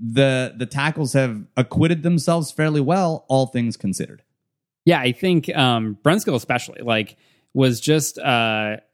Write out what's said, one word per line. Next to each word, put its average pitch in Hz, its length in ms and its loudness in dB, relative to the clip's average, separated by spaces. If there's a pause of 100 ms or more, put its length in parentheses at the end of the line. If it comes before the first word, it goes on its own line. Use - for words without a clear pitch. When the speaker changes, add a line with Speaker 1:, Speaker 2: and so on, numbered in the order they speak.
Speaker 1:
the, 127 560 0
the 120 100 -6
tackles 143 460 -2
have 123 280 0 (160)
acquitted 160 460 0
themselves 165 480 0
fairly 156 300 0
well, 160 480 0
all 135 180 2
things 117 300 -4
considered. - 460 -6 (640)
Speaker 2:
Yeah, 170 140 6
I 127 140 0
think, 180 420 0
um, 117 480 0
Brunskill 170 320 2
especially, - 480 -4
like, 110 340 -2 (360)
was 131 280 2
just, 151 380 0
uh, 110 600 -2 (160)